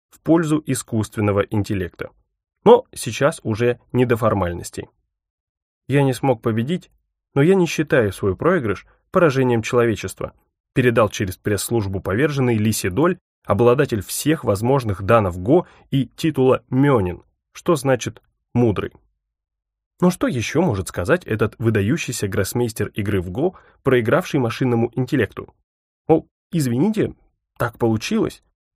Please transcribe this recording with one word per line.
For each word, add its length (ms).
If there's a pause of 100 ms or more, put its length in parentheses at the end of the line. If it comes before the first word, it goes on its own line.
(100)
в 100
пользу 440
искусственного 760
интеллекта. 720 (520)
Но 320
сейчас 480
уже 380 (100)
не 140
до 120
формальностей. 720 (1000)
"Я 160
не 80
смог 300
победить, 500 (420)
но 80
я 140
не 100
считаю 460
свой 240
проигрыш 500 (240)
поражением 520
человечества", 720 (400)
передал 360
через 260
пресс-службу 640
поверженный 560
Ли 160
Седоль, 460 (260)
обладатель 580
всех 400
возможных 600
данов 340
Го 300 (240)
и 160
титула 640
"Менин", 540 (280)
что 220
значит 480 (320)
"мудрый". 380 (1080)
Но 100
что 160
еще 360
может 260
сказать 380
этот 320
выдающийся 680
гроссмейстер 680
игры 260
в 100
Го, 240 (280)
проигравший 580
машинному 540
интеллекту? 580 (560)
Мол, 180 (240)
"Извините, 680 (420)
так 180
получилось. 640 (340)